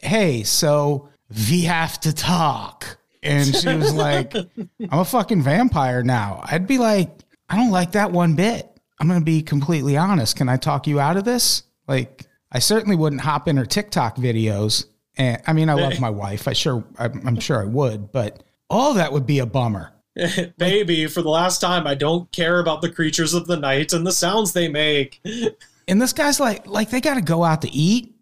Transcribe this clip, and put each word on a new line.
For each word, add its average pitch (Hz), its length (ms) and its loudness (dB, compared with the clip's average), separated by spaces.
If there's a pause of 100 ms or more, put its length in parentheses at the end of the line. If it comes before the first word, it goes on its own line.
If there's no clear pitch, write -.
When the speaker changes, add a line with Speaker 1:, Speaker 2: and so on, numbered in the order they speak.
Speaker 1:
"Hey, 156 420 0
so 147 640 0 (400)
we 175 120 2
have 165 380 -2
to 156 140 0
talk," 151 840 -2 (260)
and 143 320 2
she 175 140 0
was 156 260 2
like, 135 400 0
Speaker 2:
<laughs> 180 560 -10
Speaker 1:
"I'm 143 100 0
a 185 40 2
fucking 208 380 2
vampire 139 600 2
now," 110 420 0
I'd 185 220 -2
be 269 120 2
like, 214 320 2 (380)
"I 180 80 -2
don't 240 140 4
like 180 220 0
that 202 200 0
one 175 220 4
bit. 196 360 0 (280)
I'm 151 100 0
gonna 180 120 4
be 160 220 2
completely 143 560 0
honest. 170 380 0
Can 131 120 0
I 127 80 2
talk 143 300 -2
you 147 140 2
out 147 160 2
of 196 80 -2
this?" 240 380 0 (260)
Like, 131 380 -4 (240)
I 127 80 -4
certainly 208 380 2
wouldn't 151 260 0
hop 143 240 -2
in 160 100 2
her 131 80 2
TikTok 151 520 -2
videos. 110 680 0 (320)
And, 123 280 0
I 160 60 2
mean, 160 180 4
I 151 40 2
love 135 260 0
Speaker 2:
<laughs> - 0 -
Speaker 1:
my 120 100 -2
wife. 101 380 -6
I 127 40 -2
sure, 123 300 -2 (160)
I'm, 117 260 -6
I'm 120 140 0
sure 113 240 -2
I - 20 -6
would, 110 460 -2
but, 107 320 -6 (280)
oh, 262 240 2
that 160 180 0
would 139 120 0
be 143 140 0
a 127 80 0
bummer. 107 460 -2 (240)
Speaker 2:
<laughs> 175 420 -4
"Baby, 175 480 2
for 165 160 -4
the 151 60 -2
last 170 320 2
time, 175 260 0
I 143 80 0
don't 160 380 0
care 175 260 0
about 160 240 0
the 170 80 -2
creatures 160 440 -2
of 170 120 -2
the 170 100 0
night 143 360 0
and 165 120 0
the 185 80 -2
sounds 196 400 0
they 175 160 0
make." 147 560 -2
<laughs> 220 320 -6 (320)
Speaker 1:
And 196 140 4
this 254 100 0
guy's 285 280 0
like, 220 260 -2
like, 208 240 -4
they 247 100 -2
gotta 269 200 0
go 165 240 0
out 156 180 2
to - 80 -6
eat 190 520 0